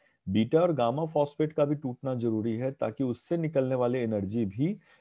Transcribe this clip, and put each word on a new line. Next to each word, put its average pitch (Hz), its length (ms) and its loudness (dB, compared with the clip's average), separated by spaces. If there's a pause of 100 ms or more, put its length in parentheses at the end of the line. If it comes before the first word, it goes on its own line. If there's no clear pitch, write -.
(280)
बीटा 113 340 4
और 175 120 2
गामा 131 320 0
फॉस्फेट 156 480 -2
का 151 120 2
भी 147 100 0
टूटना 135 400 -6
जरूरी 113 400 0
है 123 160 -4
ताकि 113 320 -4
उससे 131 340 -2
निकलने 143 380 0
वाली 123 240 2
एनर्जी 110 460 0
भी 131 320 -2 (240)